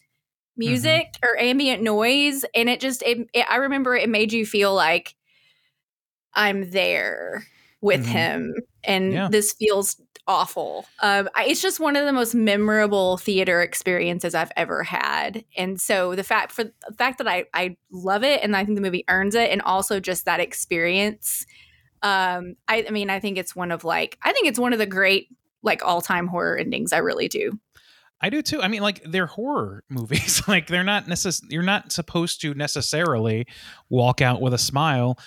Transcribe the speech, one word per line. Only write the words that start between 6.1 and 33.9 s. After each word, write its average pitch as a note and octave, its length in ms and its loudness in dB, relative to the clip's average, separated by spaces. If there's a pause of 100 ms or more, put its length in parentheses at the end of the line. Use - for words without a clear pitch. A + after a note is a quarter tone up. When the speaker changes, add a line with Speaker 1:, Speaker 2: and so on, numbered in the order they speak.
Speaker 2:
"I'm G3 360 0
there E3+ 760 -2 (340)
with F3+ 240 2
Speaker 1:
Mm-hmm. A#2 80 -4
Speaker 2:
him, D#3+ 420 0 (300)
and F#3+ 280 2
Speaker 1:
Yeah. F#3 180 0
Speaker 2:
this G#3 220 2
feels G3+ 480 0 (260)
awful." D#3+ 600 -2 (140)
Um, G3+ 340 2
I, G#3+ 120 2
it's C#4 160 2
just F#4 180 -2
one D4 160 2
of C#4+ 100 2
the C#4 60 2
most A#3+ 220 2
memorable G#3 840 2
theater F#3 440 2
experiences F3 720 -2
I've D#3+ 220 -2
ever E3 260 -2
had. E3 640 -2 (120)
And F#3 240 -4
so F#3 340 0
the F#3+ 100 -4
fact, - 280 0
for A3+ 120 -4
the G#3+ 80 -12 (240)
fact B3+ 220 0
that A#3+ 100 -2
I, F3+ 240 0
I F3+ 240 -2 (140)
love F#3+ 340 -2
it, C#4 180 2
and G#3 140 0
I F#3+ 80 0
think G#3 120 0
the G3+ 60 -2
movie F3+ 260 -2
earns F#3+ 260 2
it, A#3 160 4
and G3 120 0
also F#3+ 380 0
just F#3 240 -4
that F3 160 0
experience. F#3 1080 -2 (560)
Um, F3+ 540 0 (120)
I, A3+ 180 2
I - 40 -8
mean, G3+ 200 -2
I G3 80 -2
think G3 200 -4
it's - 180 -8
one F3 160 -4
of, E3 100 -4
like, E3 400 -2
I F4 100 2
think A4+ 140 2
it's A#3+ 120 0
one B3 160 0
of A3 40 2
the G#3+ 80 0
great, F#3+ 420 0 (340)
like, G3+ 220 0
all-time F3 420 0
horror E3+ 320 -2
endings. - 340 -4
I D#3+ 60 4
really - 300 0
do. - 300 -4 (640)
Speaker 1:
I F3+ 100 -2
do D4+ 120 -2
too. D4+ 200 -4
I F#3 60 0
mean, G#3 140 -4
like, G3+ 220 -2
they're E3+ 220 -2
horror F3 640 -6
movies. B2 560 -2
<laughs> - 40 -4
Like, F3+ 180 2
they're F3+ 180 -2
not G3+ 220 -2
necess-, E3+ 420 -4
you're E3 140 -2
not G3 300 -2
supposed - 500 -4
to D3+ 120 -4
necessarily C#3 920 0 (420)
walk B2 320 4